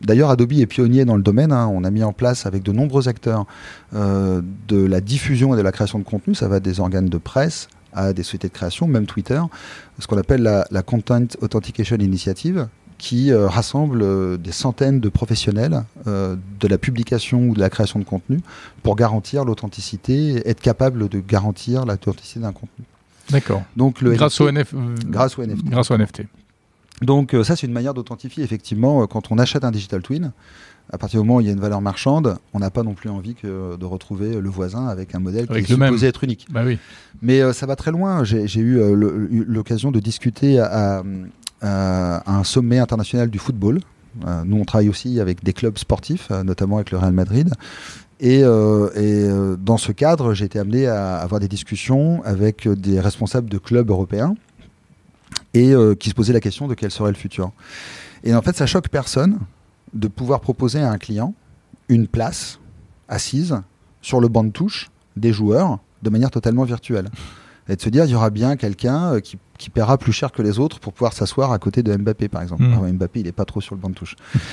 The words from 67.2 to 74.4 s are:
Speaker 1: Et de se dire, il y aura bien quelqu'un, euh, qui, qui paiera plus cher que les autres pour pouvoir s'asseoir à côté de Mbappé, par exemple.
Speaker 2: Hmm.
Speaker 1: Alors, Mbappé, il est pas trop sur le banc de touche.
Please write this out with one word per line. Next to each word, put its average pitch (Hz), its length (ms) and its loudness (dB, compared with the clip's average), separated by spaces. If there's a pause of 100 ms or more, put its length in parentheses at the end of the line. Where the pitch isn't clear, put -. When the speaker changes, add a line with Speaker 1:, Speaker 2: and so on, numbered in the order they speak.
Speaker 1:
Et 95 60 0
de - 60 -6
se - 80 -2
dire, 143 160 4
il 139 60 0
y 120 40 4
aura 113 140 2
bien 113 260 0
quelqu'un, 127 580 -2
euh, 113 60 0
qui, - 180 -10 (200)
qui - 120 -18
paiera 120 280 2
plus 120 160 0
cher 135 180 -4
que - 100 -6
les 104 160 0
autres 147 220 -2
pour 98 140 -12
pouvoir 117 200 -2
s'asseoir 135 380 -2
à 113 80 0
côté 113 240 0
de 104 120 2
Mbappé, 104 340 -2
par 85 120 -6
exemple. 87 220 -2
Speaker 2:
Hmm. 123 100 4
Speaker 1:
Alors, 98 140 2
Mbappé, 92 340 -2
il 92 60 -6
est 85 60 -8
pas 98 120 -4
trop - 140 -6
sur 98 160 -10
le 92 60 -12
banc 95 80 -6
de 92 60 -8
touche. - 200 -14 (380)